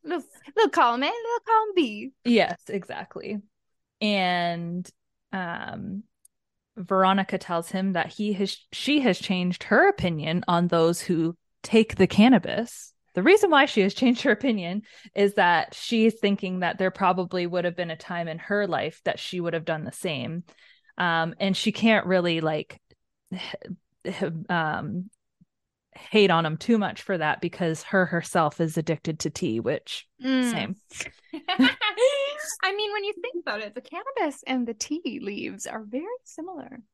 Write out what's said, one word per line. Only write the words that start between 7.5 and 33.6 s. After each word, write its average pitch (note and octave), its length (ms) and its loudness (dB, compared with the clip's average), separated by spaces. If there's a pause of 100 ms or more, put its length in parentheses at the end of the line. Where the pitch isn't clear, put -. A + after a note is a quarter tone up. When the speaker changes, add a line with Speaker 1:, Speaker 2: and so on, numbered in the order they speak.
Speaker 2:
him F#3+ 240 -2
that F3 140 0
he G#3 260 -4
has, F#3+ 240 -4 (140)
she D4 280 0
has A#3 180 2
changed F3+ 460 -2
her D4+ 240 4
opinion E3+ 580 -2
on F3 220 2
those E3+ 320 4
who E3 360 0 (260)
take - 340 4
the F#3+ 100 8
cannabis. - 840 4 (220)
The F#3 80 0
reason G4 280 8
why C#4 140 8
she - 160 2
has G3 140 2
changed B3+ 280 2
her C#4 80 4
opinion G#3 520 0 (320)
is G3+ 200 2
that F3 400 4
she's A3+ 460 2
thinking G3 400 -2
that E3+ 160 -2
there F#3 140 0
probably F3+ 560 0
would F3 180 -2
have F3 120 -4
been E3+ 140 -6
a D#3+ 60 -8
time E3+ 320 -8
in D#3+ 100 -8
her G3+ 280 -2
life E3 380 -4
that - 140 -2
she - 220 -8
would E3+ 140 -4
have D#3+ 100 -4
done D#3+ 200 -4
the - 80 -10
same. D#3+ 520 -6 (540)
Um, E3 420 0
and G3 160 0
she - 160 0
can't G#3+ 320 4
really, F3 380 2
like, D#3 360 -4 (540)
h-, F3+ 80 -10 (640)
h-, - 180 -6 (280)
um, E3 580 -2 (880)
hate G#3 360 4
on E3 140 4
him D#3 140 -2
too A#3 180 4
much G3+ 240 -2
for G3 160 -4
that D3+ 240 0
because E3+ 440 -2
her F#3+ 200 2
herself E3+ 560 0
is D#3+ 160 0
addicted D#3+ 440 -2
to D#3+ 100 -4
tea, A#2 300 -2
which - 460 -6 (160)
Speaker 1:
Mm. B3+ 280 0
Speaker 2:
same. F3+ 260 -4 (560)
Speaker 1:
<laughs> D4 160 -12 (1120)
I G4 120 -2
mean, G#4 180 -4
when G#4 120 -6
you G#4 100 -6
think F4 260 -10
about A3 220 -6